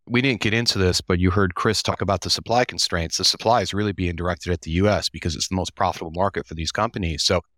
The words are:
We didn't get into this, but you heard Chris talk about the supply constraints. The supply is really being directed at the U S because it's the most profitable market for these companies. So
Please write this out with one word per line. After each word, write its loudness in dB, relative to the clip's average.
We 2
didn't 0
get 0
into 0
this, 4
but 0
you 6
heard 2
Chris 0
talk -2
about 0
the -8
supply 2
constraints. -2
The -2
supply 2
is -4
really 0
being -2
directed -4
at -2
the -6
U 4
S 2
because -6
it's -4
the -4
most -4
profitable -2
market -2
for -12
these -6
companies. -2
So 2